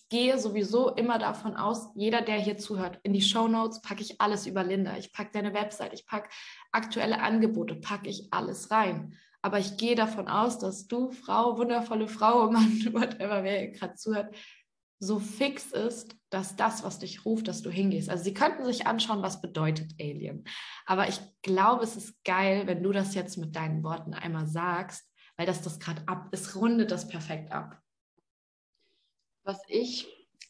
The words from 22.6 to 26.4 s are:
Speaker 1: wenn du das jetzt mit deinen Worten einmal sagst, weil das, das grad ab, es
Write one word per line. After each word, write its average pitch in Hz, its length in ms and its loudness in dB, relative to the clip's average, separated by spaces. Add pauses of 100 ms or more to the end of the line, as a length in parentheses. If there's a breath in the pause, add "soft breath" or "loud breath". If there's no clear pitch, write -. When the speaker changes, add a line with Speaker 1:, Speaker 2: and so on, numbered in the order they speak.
Speaker 1:
wenn 175 160 0
du 196 80 2
das 196 240 0
jetzt 185 220 -6
mit 160 180 -6
deinen 160 280 -2
Worten 160 300 -6
einmal 156 340 -4
sagst, 175 580 -4 (320 soft breath)
weil 170 80 -2
das, 185 160 0
das - 180 -8
grad 165 260 -8
ab, 185 260 -6
es - 260 -8